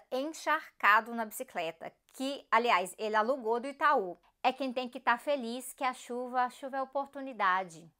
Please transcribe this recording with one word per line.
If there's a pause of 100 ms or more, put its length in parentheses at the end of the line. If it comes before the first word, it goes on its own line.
(120)
encharcado
na
bicicleta, (220)
que,
aliás,
ele
alugou
do
Itaú, (260)
é
quem
tem
que
tá
feliz
que
a
chuva,
a
chuva
é
oportunidade,